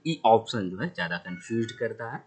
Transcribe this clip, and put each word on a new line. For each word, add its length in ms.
E 180
option 460
जो 80
है 100
ज़्यादा 280
confused 560
करता 440
है। 100